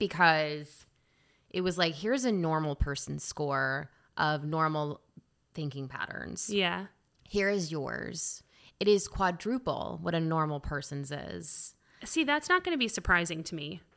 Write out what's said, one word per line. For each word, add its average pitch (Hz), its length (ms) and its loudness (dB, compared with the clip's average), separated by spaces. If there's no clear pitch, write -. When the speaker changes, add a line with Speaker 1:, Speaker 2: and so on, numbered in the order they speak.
Speaker 1:
because 156 840 2
it 185 100 -2
was 180 180 0
like, 165 160 2
"Here's 240 300 0
a 240 80 2
normal 156 420 2
person's 147 480 -2
score 139 720 -2
of 151 280 2
normal 156 560 0
thinking 139 320 -6
patterns. - 640 -6
Speaker 2:
Yeah. 190 360 0
Speaker 1:
Here 202 260 0
is 185 220 0
yours. - 720 -4
It 202 80 2
is 202 180 6
quadruple 180 960 -2
what 170 140 0
a 165 40 2
normal 156 380 0
person's 143 540 -6
is." - 640 -6
Speaker 2:
See, 320 220 2
that's 294 240 2
not 359 160 4
gonna 330 140 0
be 233 100 2
surprising 170 560 2
to - 100 -8
me. 156 280 -8